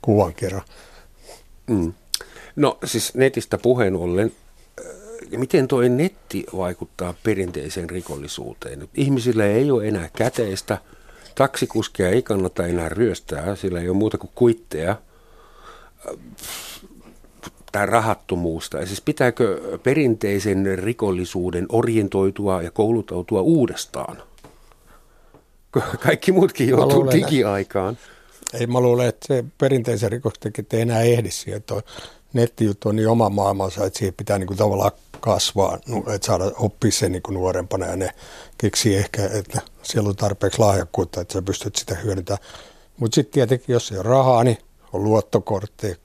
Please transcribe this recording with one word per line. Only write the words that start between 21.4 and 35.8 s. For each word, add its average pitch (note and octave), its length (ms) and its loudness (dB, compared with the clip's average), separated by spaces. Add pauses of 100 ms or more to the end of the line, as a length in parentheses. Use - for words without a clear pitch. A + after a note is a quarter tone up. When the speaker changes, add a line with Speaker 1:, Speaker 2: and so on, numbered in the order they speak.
Speaker 2:
orientoitua G2 960 2
ja E2+ 80 -8
kouluttautua G#2 720 0
uudestaan? - 800 0 (1500)
Ka-, - 100 0 (200)
kaikki - 320 2
muutkin E3+ 380 4
Speaker 1:
Mä B2+ 60 6
Speaker 2:
joutuu C#3 220 6
Speaker 1:
luulen, C3+ 160 4
Speaker 2:
digiaikaan. G2+ 840 2 (540)
Speaker 1:
ei, A#2+ 140 -2
mä B2 140 2
luulen, B2 280 4
että - 180 -6
se B2+ 180 0 (140)
perinteisen A#2+ 540 0
rikoksen A#2 280 -4 (120)
tekijät - 220 -8
ei A2+ 60 2
enää A#2 220 2
ehdi A#2 280 2
siihen, - 260 -10
että - 180 -8 (580)
nettijuttu A2+ 560 0
on G#2 80 0
niin A2 120 2
oma A2+ 200 4
maailmansa, G2 580 0
että F#2+ 120 -6
siihen F#2+ 160 -2
pitää G2+ 240 -2
niinku F#2+ 160 -4
tavallaan G2+ 380 2 (280)
kasvaa, F#2+ 680 0